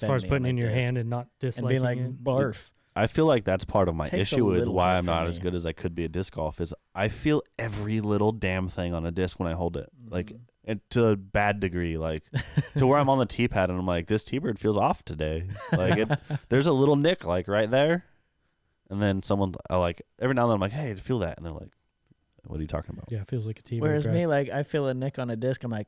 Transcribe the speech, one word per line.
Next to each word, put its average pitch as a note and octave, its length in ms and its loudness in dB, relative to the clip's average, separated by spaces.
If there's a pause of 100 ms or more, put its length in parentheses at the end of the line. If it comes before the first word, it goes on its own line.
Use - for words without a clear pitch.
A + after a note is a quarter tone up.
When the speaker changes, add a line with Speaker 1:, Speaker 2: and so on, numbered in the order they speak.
Speaker 1:
offend A2 60 -2
Speaker 2:
far C#3 80 2
as A#2+ 80 0
Speaker 1:
me - 60 -4
Speaker 2:
putting C3+ 160 2
Speaker 1:
on - 20 0
a - 20 2
Speaker 2:
in B2+ 80 0
your A#2+ 140 0
Speaker 1:
disc B2 120 0
Speaker 2:
hand B2 140 0
and A#2 140 -2
not A#2+ 160 -6 (120)
Speaker 1:
and - 0 -
being B2+ 120 -2
Speaker 2:
disliking B2+ 300 0
Speaker 1:
like, B2 180 0
Speaker 2:
it. B2+ 240 -6
Speaker 1:
"Barf." C3 480 0 (240)
Speaker 3:
I G#2 120 2
feel D#3 200 2
like B2 160 4
that's F#2 220 2
part G2 240 4
of E2 60 0
my D#2 120 -2
Speaker 1:
Takes F#2 240 0
a D3+ 40 0
Speaker 3:
issue B2 100 4
with F#2+ 140 4
Speaker 1:
little F2 140 2
Speaker 3:
why F2+ 200 4
Speaker 1:
bit F#2 60 4
Speaker 3:
I'm F2 60 0
Speaker 1:
for F2 60 0
Speaker 3:
not E2 120 2
Speaker 1:
me. E2+ 60 0
Speaker 3:
as E2+ 100 -4
good F2+ 160 -2
as E2+ 100 -4
I E2 80 -2
could F2 220 -8
be E2+ 100 -2
at D#2+ 60 -6
disc F2+ 220 -4
golf D#2 280 -4
is E2 120 -4 (220)
I G2 120 0
feel D3+ 340 0 (160)
every A2 440 -2
little G#2 300 2
damn F#2 380 -2
thing F2 260 -4
on E2 100 -2
a E2+ 60 -2
disc F2+ 280 -2
when F2+ 100 -2
I E2 40 -2
hold E2+ 240 -2
it. - 120 -10 (200)
Like, - 180 -4
Speaker 1:
Mm-hmm. G#2+ 100 -18 (280)
Speaker 3:
and G#2+ 160 -6 (100)
to A#2 160 4
a G#2+ 80 6
bad G#2 440 0
degree, F2 380 -2
like, D#2+ 260 -4 (280)
Speaker 1:
<laughs> - 260 -2
Speaker 3:
to C3+ 100 4
where C#3 120 6
I'm C#3 100 4
on C3+ 100 4
the B2 80 2
tee A#2+ 200 0
pad F#2 240 2
and F2+ 80 -2
I'm F#2 80 -2
like, F2 200 0
"This G#2+ 160 0
tee - 160 -4
bird C3 200 -4
feels G#2+ 180 2
off B2+ 280 0
today." D#2 400 -4 (260)
Like, F2+ 260 2
it, A2 120 0 (200)
Speaker 1:
<laughs> - 200 -8
Speaker 3:
there's C3+ 180 4
a E3+ 60 4
little C#3 220 6
nick, D#3 300 2
like, F2+ 220 0
right G#2+ 220 2
there. D3+ 360 2 (840)
And G2 120 -4
then G2 220 2
someone, G2 300 0 (160)
I, F#2 80 2
like, F2 240 0 (180)
every B2+ 160 0
now A#2+ 80 2
and A#2+ 80 4
then A2 40 4
I'm G2 60 0
like, G2 100 0
"Hey, C3+ 240 -4
feel B2 240 -2
that." E2 180 -2
And E2 100 -12
they're E2 60 -8
like, D2+ 180 -14 (760)
"What - 140 -8
are - 20 -4
you D#2 60 -4
talking D2+ 280 -6
about?" - 160 -16
Speaker 2:
Yeah, A2 100 -4
it G2 60 -10
feels A2+ 200 -4
like A2 100 -8
a - 60 -20
tee A#2 160 -6
bird, D3+ 80 0
Speaker 1:
Whereas D3+ 180 2
Speaker 2:
right? - 80 0
Speaker 1:
me, E3+ 140 2
like, C#3+ 240 2
I C#3 100 -2
feel D3 260 -2
a C3 60 0
nick C3 240 -4
on B2 140 -4
a A2+ 40 -2
disc, B2+ 280 -2
I'm A#2+ 80 -4
like, G#2+ 160 -4